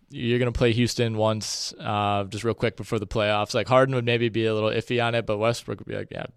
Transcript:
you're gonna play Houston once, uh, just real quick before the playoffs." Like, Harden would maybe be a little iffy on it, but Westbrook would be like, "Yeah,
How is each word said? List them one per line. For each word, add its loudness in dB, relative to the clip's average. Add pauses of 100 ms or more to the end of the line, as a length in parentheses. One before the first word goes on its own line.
you're 0
gonna 0
play 4
Houston 2
once, -2
uh, 0
just -8
real 2
quick -2
before -4
the -6
playoffs." 0
Like, 0
Harden 6
would 0
maybe 2
be 0
a 2
little 0
iffy 0
on 0
it, 0
but -2
Westbrook -2
would -16
be -6
like, -8
"Yeah, -10 (120)